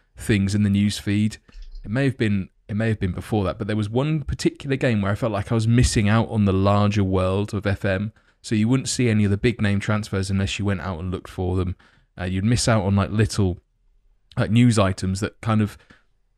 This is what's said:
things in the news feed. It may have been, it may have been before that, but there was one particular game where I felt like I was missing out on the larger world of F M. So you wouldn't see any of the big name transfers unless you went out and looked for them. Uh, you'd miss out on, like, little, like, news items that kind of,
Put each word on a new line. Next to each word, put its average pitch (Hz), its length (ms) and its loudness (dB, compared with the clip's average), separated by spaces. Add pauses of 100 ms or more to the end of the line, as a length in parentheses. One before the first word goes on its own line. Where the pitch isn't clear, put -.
(180)
things 98 360 0
in 104 100 2
the 104 60 4
news 101 280 2
feed. 107 400 -2 (480)
It 101 60 -10
may 131 120 0
have 135 140 0
been, 104 320 -2 (180)
it - 80 -8
may 110 140 0
have 107 100 -2
been 92 140 -2
before 101 320 -2
that, 82 120 -4
but 101 100 -6
there 107 100 -2
was 104 120 -2
one 143 340 0
particular - 520 -4
game 120 260 0
where 98 120 0
I - 20 -2
felt 113 160 -2
like 98 180 -4
I 117 60 0
was 113 120 0
missing 120 420 4
out 110 200 2
on 107 140 0
the 98 80 4
larger 101 540 2
world 92 480 0
of 98 120 -4
F 98 200 -2
M. 101 260 -2 (300)
So - 140 -8
you 107 120 2
wouldn't 135 220 0
see 123 200 0
any 107 140 2
of 101 80 2
the 101 60 0
big 117 240 0
name 101 180 0
transfers 104 500 -4
unless 95 300 -2
you 98 60 -4
went 98 160 -2
out 87 180 -8
and 90 120 -8
looked - 180 -8
for 92 260 -4
them. 90 200 -2 (440)
Uh, 90 60 -6
you'd 95 200 -2
miss 117 240 0
out 110 140 2
on, 98 120 2
like, 98 160 2
little, 101 480 0 (800)
like, 90 140 -2
news 117 280 4
items 95 400 0
that - 220 -6
kind 110 200 0
of, 101 160 -2 (600)